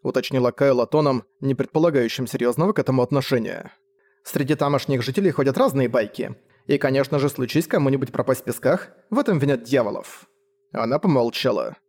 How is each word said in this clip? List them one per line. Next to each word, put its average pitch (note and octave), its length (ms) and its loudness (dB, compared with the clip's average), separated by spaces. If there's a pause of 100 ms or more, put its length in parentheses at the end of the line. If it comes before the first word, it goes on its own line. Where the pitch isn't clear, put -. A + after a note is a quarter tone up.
уточнила B2+ 480 0
Кайла B2+ 340 2
тоном, C#3+ 380 0 (160)
не C3+ 160 -2
предполагающим C3+ 720 0
серьёзного B2+ 460 0
к - 60 0
этому C3 220 0
отношения. A#2 680 -2 (520)
"Среди D3 320 -2
тамошних C#3+ 460 0
жителей E3+ 300 0
ходят C3+ 260 0
разные C3+ 320 2
байки. A2+ 460 -4 (320)
И, C#3+ 100 2
конечно C3+ 420 0
же, C#3 100 0
случись C3+ 380 -2
кому-нибудь C#3 440 0
пропасть C3 300 -2
в - 40 -20
песках, C3 440 -2 (200)
в A3+ 100 0
этом G3 200 2
винят C3+ 240 0
дьяволов". A#2+ 680 -2 (420)
Она A#2 280 -2
помолчала. A#2 760 0 (140)